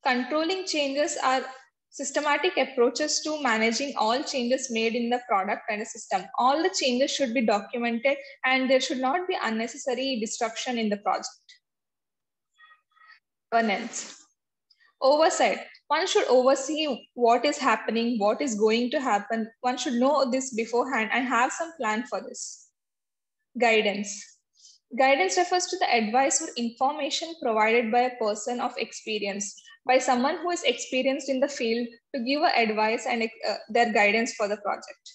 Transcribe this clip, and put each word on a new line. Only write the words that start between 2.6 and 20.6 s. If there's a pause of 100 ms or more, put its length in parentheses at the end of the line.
to
managing
all
changes
made
in
the
product
and
the
system. (120)
All
the
changes
should
be
documented (260)
and
there
should
not
be
unnecessary
disruption
in
the
project. (2250)
Governance. (840)
Oversight. (280)
One
should
oversee
what
is
happening,
what
is
going
to
happen. (120)
One
should
know
this
beforehand